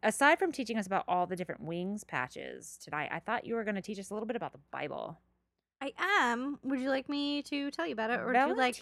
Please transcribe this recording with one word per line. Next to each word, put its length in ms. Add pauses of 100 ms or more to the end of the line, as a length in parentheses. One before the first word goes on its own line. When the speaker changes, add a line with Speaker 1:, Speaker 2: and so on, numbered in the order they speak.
Speaker 1:
aside 360
from 140
teaching 260
us 80
about 220
all 180
the 100
different 260
wings 420
patches 760
tonight, 300
I 80
thought 260
you 80
were 100
gonna 180
teach 160
us 120
a 40
little 120
bit 100
about 160
the 80 (100)
Bible. 480 (600)
Speaker 2:
I 180
am. 640
Would 160
you 120
like 180
me 340
to 300
tell 160
you 40
about 200
it, 80
or 60
would 100
you 200
like 200
to 60